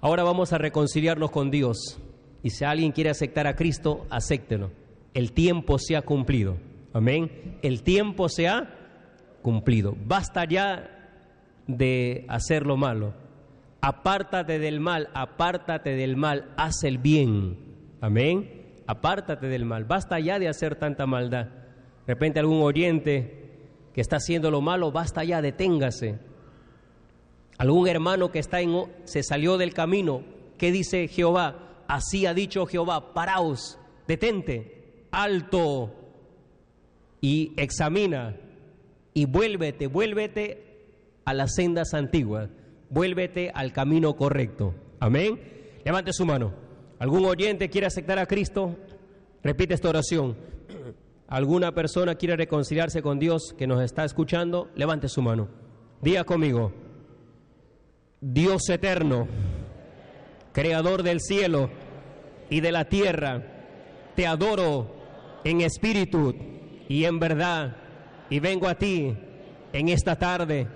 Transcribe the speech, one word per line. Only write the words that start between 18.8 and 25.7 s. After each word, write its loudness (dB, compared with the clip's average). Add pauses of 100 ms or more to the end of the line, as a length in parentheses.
Apártate -2
del -2
mal, -4
basta -2
ya 0
de 0
hacer -2
tanta -2
maldad. 0
De -10
repente 0
algún 4
oyente 0 (340)
que -2
está 0
haciendo 0
lo 2
malo, 0
basta -2
ya, 0
deténgase. 0 (1400)